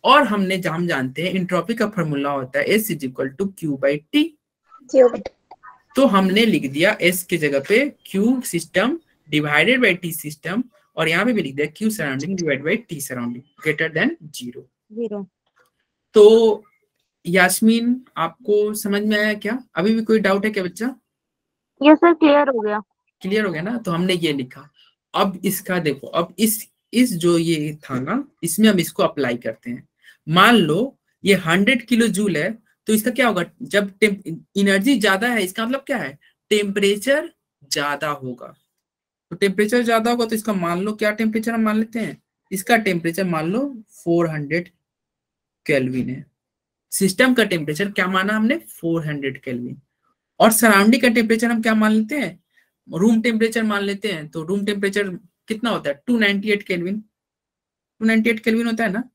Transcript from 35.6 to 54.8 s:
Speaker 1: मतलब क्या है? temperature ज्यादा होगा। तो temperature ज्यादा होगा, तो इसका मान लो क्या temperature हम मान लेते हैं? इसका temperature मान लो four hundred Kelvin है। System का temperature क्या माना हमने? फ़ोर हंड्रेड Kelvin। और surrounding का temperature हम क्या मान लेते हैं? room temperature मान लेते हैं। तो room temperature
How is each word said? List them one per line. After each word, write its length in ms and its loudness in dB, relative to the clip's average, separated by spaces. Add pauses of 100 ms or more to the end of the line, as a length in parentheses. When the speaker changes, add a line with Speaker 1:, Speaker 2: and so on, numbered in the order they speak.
Speaker 1:
मतलब 220 -6
क्या 100 -4
है? 200 -8 (320)
temperature 840 0 (400)
ज्यादा 360 -4
होगा। 400 -8 (840)
तो 60 -12
temperature 480 2
ज्यादा 280 0
होगा, 140 0
तो 100 -6
इसका 180 -4
मान 280 -2
लो 120 -4
क्या 180 -2
temperature 400 -2
हम 100 -2
मान 160 2
लेते 220 -4
हैं? 220 -8 (300)
इसका 260 0
temperature 460 -2
मान 280 -2
लो 380 -4
four 400 0
hundred 400 -6 (960)
Kelvin 440 0
है। 160 -10 (680)
System 420 2
का 100 2
temperature 480 -2
क्या 160 -2
माना 260 0
हमने? 240 0
फ़ोर 500 -6
हंड्रेड 340 -6
Kelvin। 400 -10 (580)
और 120 8
surrounding 500 4
का 80 4
temperature 420 2
हम 100 0
क्या 140 0
मान 160 2
लेते 240 0
हैं? 280 -6 (500)
room 280 2
temperature 420 0
मान 200 -2
लेते 280 -4
हैं। 160 -8
तो 160 -10
room 220 -4
temperature 440 -2 (380)